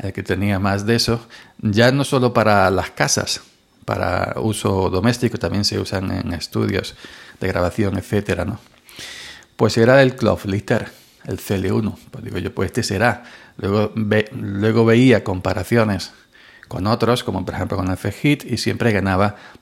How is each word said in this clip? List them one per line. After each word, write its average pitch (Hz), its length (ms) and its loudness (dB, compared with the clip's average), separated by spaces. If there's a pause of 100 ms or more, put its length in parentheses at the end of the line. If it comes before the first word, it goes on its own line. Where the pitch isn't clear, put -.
el 98 120 -8
que - 100 -8
tenía 98 340 0
más 101 300 0
de 117 80 4
eso, 117 320 -2 (320)
ya 113 320 4
no 139 120 0
solo 123 300 2
para 104 380 4
las 92 180 -2
casas, - 520 -2 (440)
para 92 520 -2
uso 98 520 0
doméstico, 107 480 0
también 101 260 -2
se 101 140 -2
usan 98 340 -4
en 92 220 -4
estudios 104 640 -4 (440)
de 98 80 -2
grabación, 92 520 0
etcétera, 92 460 -2
¿no? - 140 -8 (960)
Pues 110 220 2
era 123 240 8
el 131 140 4
Cloth 98 300 0
Lifter, 104 440 -2 (360)
el 98 120 -6
C - 160 -6
L 95 180 -2
uno. 110 280 -2 (100)
Pues - 140 -16
digo 98 160 -8
yo, 101 120 -6
pues - 200 -4
este 117 100 -2
será. 107 440 0 (320)
Luego 104 360 0
ve-, 107 400 0
luego 110 520 0
veía 113 380 6
comparaciones 98 880 -2 (560)
con - 180 -6
otros, 117 380 0
como 95 200 -6
por 90 120 -8
ejemplo 92 220 -4
con 92 120 -2
el 92 80 -2
Fehit, 143 480 -2
y 117 120 -4
siempre 113 340 0
ganaba 95 460 0 (240)